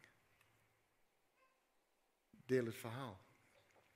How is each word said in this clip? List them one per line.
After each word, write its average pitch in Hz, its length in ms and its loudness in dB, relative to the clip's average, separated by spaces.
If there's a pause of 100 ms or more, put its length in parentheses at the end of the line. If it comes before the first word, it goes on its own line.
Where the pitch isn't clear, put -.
(2250)
Deel 127 340 4
het 110 120 0
verhaal. 113 480 -4 (720)